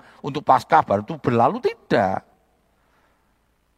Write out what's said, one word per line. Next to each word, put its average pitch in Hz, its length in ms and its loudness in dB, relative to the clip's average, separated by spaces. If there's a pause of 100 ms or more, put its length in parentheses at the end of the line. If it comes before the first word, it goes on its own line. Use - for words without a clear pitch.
(240)
untuk 143 220 -8
Paskah 139 420 2
baru 104 160 -2
itu 156 160 -12
berlalu, 131 400 0
tidak. 127 640 -2 (1500)